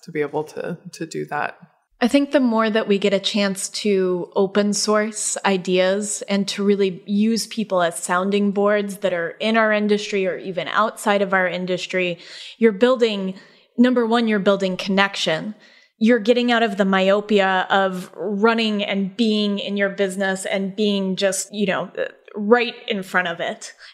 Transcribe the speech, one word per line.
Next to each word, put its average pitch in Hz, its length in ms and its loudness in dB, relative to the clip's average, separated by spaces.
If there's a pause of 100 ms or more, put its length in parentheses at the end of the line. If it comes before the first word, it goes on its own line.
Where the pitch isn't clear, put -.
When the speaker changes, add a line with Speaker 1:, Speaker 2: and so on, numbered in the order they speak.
Speaker 1:
to 170 100 -18
be 156 80 -4
able 147 240 -4
to, - 340 -8 (140)
to 165 140 -12
do 151 200 -8
that. - 300 -6 (460)
Speaker 2:
I 247 60 4
think 285 240 0
the 294 80 4
more 220 300 2
that 214 180 0
we 202 100 2
get 202 140 0
a 196 80 2
chance 196 480 -2
to 185 640 0
open 202 380 2
source 214 720 -2
ideas 190 800 0
and 196 260 -2
to 202 160 -4
really 196 400 2
use 208 420 0
people 190 360 -2
as 170 200 -2
sounding 196 500 0
boards 202 460 0
that 180 140 -2
are 170 260 -4
in 220 180 -2
our 220 140 2
industry 208 560 0
or 160 120 -2
even 175 300 -6
outside 208 520 0
of 196 140 -2
our 185 120 2
industry, 180 720 -2 (380)
you're 220 160 4
building, 214 640 2 (380)
number 247 300 4
one, 226 220 2
you're 214 100 2
building 190 400 0
connection. 196 760 0 (440)
You're 226 220 4
getting 240 300 2
out 233 120 4
of 202 160 0
the 202 80 2
myopia 190 840 2
of 190 480 0
running 214 640 0
and 196 320 -2
being 214 440 0
in 202 180 -6
your 202 140 0
business 190 560 -2
and 196 280 -4
being 196 420 0
just, 190 360 -2
you 202 140 -2
know, 175 240 -2 (460)
right 233 380 2 (140)
in 202 140 -4
front 180 260 -2
of 170 120 -6
it. 170 340 -6 (200)